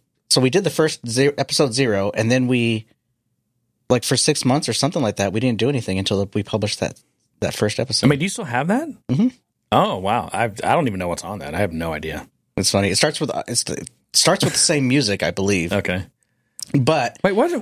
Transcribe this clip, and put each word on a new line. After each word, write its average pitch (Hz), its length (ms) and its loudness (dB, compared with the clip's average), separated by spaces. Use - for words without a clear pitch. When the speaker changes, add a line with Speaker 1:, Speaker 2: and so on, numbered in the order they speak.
Speaker 1:
so 139 120 4
we 131 100 4
did 190 140 2
the 165 40 0
first 156 380 0
ze-, 131 300 2
episode 139 360 0
zero, 104 400 2
and 113 160 0
then 127 180 2
we, 117 380 0
like, 123 140 2
for 131 140 0
six - 260 0
months 131 240 2
or 117 60 -2
something 180 280 0
like 107 140 0
that, 98 160 0
we 104 80 -2
didn't 120 200 0
do 117 100 2
anything 113 280 -2
until 98 360 -2
we 104 100 -2
published - 380 -2
that, - 200 -6
that - 160 -2
first - 240 0
episode. - 260 0
Speaker 2:
I 131 40 8
mean, 143 100 2
do 156 60 -2
you 196 40 -2
still 202 160 -8
have 131 220 -2
that? 262 200 0
Speaker 1:
Mm-hmm. 156 200 2
Speaker 2:
Oh, 156 260 2
wow. 98 360 -2
I, 104 120 0
I 117 40 -2
don't 127 380 0
even 98 120 -4
know 90 80 -2
what's 85 160 -4
on 98 160 -8
that. - 160 -10
I - 40 -2
have 98 140 0
no 82 200 -4
idea. 76 340 -8
Speaker 1:
It's 98 140 0
funny. 98 180 2
It 92 80 0
starts 151 240 0
with, 156 100 -4
uh, - 160 -6
it's - 160 -2
the, - 180 -8
it - 80 -12
starts - 300 2
with 131 100 0
the - 60 -2
same 143 280 2
music, 123 360 0
I 78 80 0
believe. 95 420 0
Speaker 2:
Okay. 95 320 -2
Speaker 1:
But 135 500 2
Speaker 2:
Wait, 196 100 2
what, 277 180 2